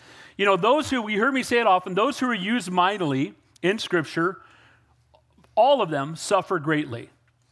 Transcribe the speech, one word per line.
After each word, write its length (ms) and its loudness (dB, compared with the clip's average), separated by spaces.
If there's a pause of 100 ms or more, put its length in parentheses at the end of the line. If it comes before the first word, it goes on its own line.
(360)
You 80 -2
know, 120 4
those 340 2
who, 180 -2
you 120 -2
heard 140 2
me 100 -2
say 160 0
it 80 2
often, 260 2
those 240 0
who 80 -2
are 80 -2
used 340 -4
mightily 680 0 (280)
in 160 0
Scripture, 600 -2 (1120)
all 260 4
of 100 -2
them 260 -4
suffer 420 -2
greatly. 520 -4 (420)